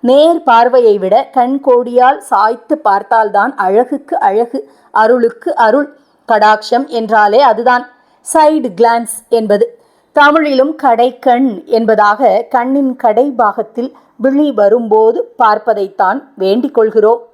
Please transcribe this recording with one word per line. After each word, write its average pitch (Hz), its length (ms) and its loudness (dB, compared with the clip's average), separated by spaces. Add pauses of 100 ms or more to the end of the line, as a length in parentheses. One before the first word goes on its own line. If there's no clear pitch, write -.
நேர் 302 400 2
பார்வையை 240 540 2
விட 190 200 0 (140)
கண் 254 300 -2
கோடியால் 247 640 0
சாய்த்து 226 560 -2
பார்த்தால்தான் 208 800 -2
அழகுக்கு 226 640 -2
அழகு, 233 400 -2 (340)
அருளுக்கு 233 600 0
அருள். 247 320 0 (400)
கடாட்சம் 214 640 0
என்றாலே 220 520 0
அதுதான். 240 420 0 (420)
சைடு 302 460 0
கிளான்ஸ் 233 440 0 (140)
என்பது. 220 360 0 (500)
தமிழிலும் 294 600 2
கடைக்கண் 247 720 0 (200)
என்பதாக 214 600 0 (180)
கண்ணின் 262 480 -2
கடை 240 360 0
பாகத்தில் 233 580 -4 (300)
விழி 277 320 0
வரும்போது 220 680 0 (160)
பார்ப்பதைத்தான் 208 840 -2 (180)
வேண்டிக் 202 380 -2
கொள்கிறோம். 220 480 0 (120)